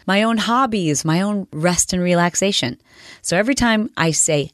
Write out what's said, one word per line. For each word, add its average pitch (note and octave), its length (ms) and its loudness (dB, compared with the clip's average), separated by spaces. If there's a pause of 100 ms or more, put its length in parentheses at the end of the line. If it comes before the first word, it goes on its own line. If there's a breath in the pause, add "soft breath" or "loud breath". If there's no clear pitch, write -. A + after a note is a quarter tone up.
my G3 160 2
own A3+ 160 0
hobbies, G#3+ 640 0
my E3 160 2
own G3+ 320 -2
rest E3+ 400 -2
and F3+ 100 -2
relaxation. F3 760 0 (420 loud breath)
So - 160 -2
every A3 180 2
time A3+ 440 2
I E3 140 0
say D3 420 -2